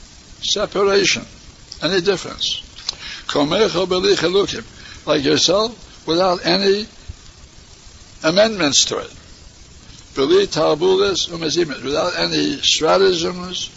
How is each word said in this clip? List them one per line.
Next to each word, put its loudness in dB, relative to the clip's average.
separation, 0
any 0
difference. -2
Kamecha 0
b'li 2
chelukim, 0
like 2
yourself, 0
without 0
any 0
amendments 2
to -4
it. -10
B'li 4
tarbulis 2
u'mezimis, -4
without -2
any -2
stratagems 0